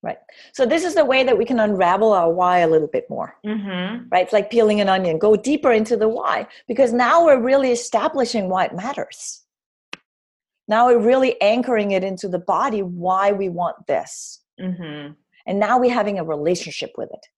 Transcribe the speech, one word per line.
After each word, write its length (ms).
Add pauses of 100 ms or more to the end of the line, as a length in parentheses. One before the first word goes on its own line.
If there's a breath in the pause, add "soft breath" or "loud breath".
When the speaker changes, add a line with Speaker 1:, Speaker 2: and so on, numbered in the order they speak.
Speaker 1:
Right. 160 (360 loud breath)
So 120
this 200
is 100
the 80
way 200
that 140
we 60
can 160
unravel 540
our 180
why 280
a 80
little 200
bit 220
more. 260 (100)
Speaker 2:
Mm-hmm. 640
Speaker 1:
Right? 140
It's 100
like 160
peeling 300
an 80
onion. 320
Go 160
deeper 380
into 240
the 100
why, 400 (220 loud breath)
because 240
now 320
we're 160
really 300
establishing 760
why 180
it 80
matters. 720 (1200)
Now 180
we're 120
really 420
anchoring 500
it 120
into 260
the 100
body, 420
why 520
we 160
want 380
this. 540 (180)
Speaker 2:
Mm-hmm. 540 (320 soft breath)
Speaker 1:
And 140
now 200
we're 140
having 240
a 60
relationship 720
with 140
it. 140 (120)